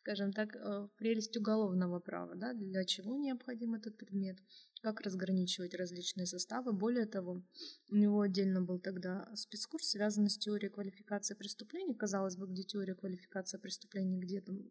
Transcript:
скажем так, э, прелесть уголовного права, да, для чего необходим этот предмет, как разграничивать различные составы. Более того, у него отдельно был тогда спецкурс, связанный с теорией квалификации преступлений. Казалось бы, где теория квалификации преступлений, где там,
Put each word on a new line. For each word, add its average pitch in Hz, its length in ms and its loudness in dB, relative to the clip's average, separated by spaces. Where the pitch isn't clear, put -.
скажем 196 320 0
так, 214 240 -2
э, 202 400 -4
прелесть 220 400 0
уголовного 185 640 2
права, 175 360 -6
да, 226 180 -4
для 190 300 -2
чего 196 320 -2
необходим 247 600 -2
этот 214 220 -8
предмет, 196 400 -4
как 214 180 -2
разграничивать 185 760 0
различные 180 540 -4
составы. 226 460 -2
Более 226 320 4
того, 180 360 -4
у 202 60 0
него 208 240 10
отдельно 190 420 4
был 180 180 0
тогда 185 560 -4
спецкурс, - 520 -6
связанный 208 420 4
с - 80 2
теорией 208 320 0
квалификации 202 640 -4
преступлений. 254 640 -4
Казалось 190 400 0
бы, 190 120 -6
где 185 160 -4
теория 190 300 -4
квалификации 185 640 -6
преступлений, 190 640 -2
где 185 220 -4
там, 190 160 -8